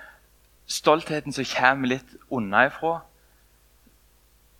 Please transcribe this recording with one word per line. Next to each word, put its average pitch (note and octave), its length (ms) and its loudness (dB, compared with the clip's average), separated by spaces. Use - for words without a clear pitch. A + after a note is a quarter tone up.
stoltheten D3+ 680 0
som C3 200 -6
kommer C3 320 2
litt C3 280 -4
unnafra, C3 680 0